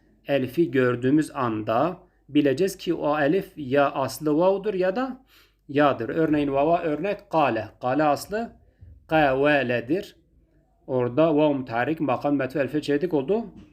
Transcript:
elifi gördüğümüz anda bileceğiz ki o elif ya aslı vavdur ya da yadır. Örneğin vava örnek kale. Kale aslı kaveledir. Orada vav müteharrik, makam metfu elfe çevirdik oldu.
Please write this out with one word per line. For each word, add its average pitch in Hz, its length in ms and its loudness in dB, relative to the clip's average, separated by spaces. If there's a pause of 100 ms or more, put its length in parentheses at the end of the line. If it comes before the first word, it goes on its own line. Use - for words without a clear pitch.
(280)
elifi 139 440 0
gördüğümüz 131 640 2
anda 120 640 -2 (320)
bileceğiz 147 480 2
ki 170 160 -6
o 151 260 -2
elif 170 360 0
ya 139 360 0
aslı 147 460 -2
vavdur 196 360 0
ya 185 220 -2
da 254 300 -6 (440)
yadır. 131 400 2
Örneğin 147 440 0
vava 156 280 2
örnek 165 480 -4
kale. 117 380 0 (140)
Kale 135 220 0
aslı 190 480 -2 (560)
kaveledir. 139 1080 0 (720)
Orada 135 480 2
vav 147 200 4
müteharrik, 127 440 -4
makam 143 360 0
metfu 135 240 -4
elfe 143 220 -2
çevirdik 151 320 -2
oldu. 180 320 -2 (280)